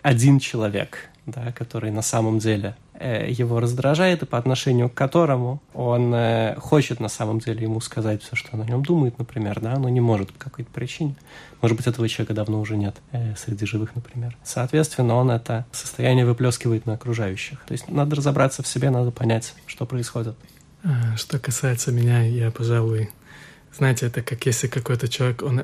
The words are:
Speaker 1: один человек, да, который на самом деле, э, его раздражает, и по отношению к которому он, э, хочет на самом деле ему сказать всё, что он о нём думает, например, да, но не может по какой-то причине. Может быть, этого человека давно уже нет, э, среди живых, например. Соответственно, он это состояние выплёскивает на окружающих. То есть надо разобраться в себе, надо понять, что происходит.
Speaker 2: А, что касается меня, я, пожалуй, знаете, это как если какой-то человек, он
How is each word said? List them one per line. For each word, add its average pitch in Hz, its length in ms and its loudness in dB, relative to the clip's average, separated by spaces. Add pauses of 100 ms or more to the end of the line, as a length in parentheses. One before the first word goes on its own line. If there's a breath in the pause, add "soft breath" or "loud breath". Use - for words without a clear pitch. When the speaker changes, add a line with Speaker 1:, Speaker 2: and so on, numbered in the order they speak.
Speaker 1:
один 135 360 6
человек, 107 720 -2 (160)
да, 120 280 -8
который 113 380 -6
на 107 120 -4
самом 110 360 0
деле, 104 380 0 (280)
э, 110 260 -2
его 120 300 2
раздражает, 139 640 2
и - 40 -4
по - 120 -2
отношению 123 500 2
к 120 60 -6
которому 135 640 2 (140)
он, 120 400 2
э, 113 440 2
хочет 135 420 2
на 110 80 -2
самом 110 300 -2
деле 113 240 -4
ему 113 180 -2
сказать 107 420 -4
всё, - 140 -10
что - 160 -6
он 110 80 -4
о 110 40 -4
нём 120 200 0
думает, 143 340 2
например, 104 420 -4
да, 117 180 -2
но 131 100 0
не 123 120 4
может 107 320 2
по - 60 -20
какой-то - 320 -12
причине. 135 440 -6 (480 loud breath)
Может 117 140 4
быть, - 120 -4
этого 117 200 0
человека 110 260 -4
давно 107 260 -2
уже 107 160 -4
нет, 104 200 -2 (160)
э, 117 240 -2
среди 104 300 -6
живых, 107 300 -4
например. 120 480 -8
Соответственно, 127 720 2
он 127 140 4
это 117 420 -2
состояние 127 540 2
выплёскивает 120 600 2
на 110 80 -2
окружающих. 110 720 -4
То - 60 -8
есть - 160 -8
надо 147 280 0
разобраться 139 460 2
в - 40 -6
себе, 135 240 0
надо 123 200 2
понять, 113 440 -2 (120)
что - 200 -8
происходит. 117 480 -4 (500)
Speaker 2:
А, 120 320 2
что - 220 -4
касается 123 540 -2
меня, 120 300 4
я, 117 280 2
пожалуй, 113 600 0 (680 loud breath)
знаете, 131 260 2
это 120 160 -2
как 117 240 -8
если 123 220 0
какой-то 120 420 -2
человек, 123 340 -2
он 131 220 0